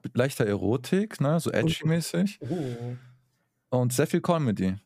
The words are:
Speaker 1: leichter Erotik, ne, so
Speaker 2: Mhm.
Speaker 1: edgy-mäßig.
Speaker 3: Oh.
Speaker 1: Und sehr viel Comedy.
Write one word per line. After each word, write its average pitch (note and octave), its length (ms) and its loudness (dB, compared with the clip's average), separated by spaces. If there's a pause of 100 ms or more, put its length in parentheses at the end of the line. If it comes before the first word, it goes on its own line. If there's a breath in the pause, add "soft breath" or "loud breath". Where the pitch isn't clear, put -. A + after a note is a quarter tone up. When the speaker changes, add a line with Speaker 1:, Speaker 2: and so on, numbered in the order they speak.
(120)
Speaker 1:
leichter B2 340 2
Erotik, B2 720 0
ne, D3+ 200 2
so - 100 -4
Speaker 2:
Mhm. - 60 -2
Speaker 1:
edgy-mäßig. E3 840 0
Speaker 3:
Oh. B2 1400 -8
Speaker 1:
Und B2 160 2
sehr D#3+ 120 4
viel F3 140 0
Comedy. G#2 640 0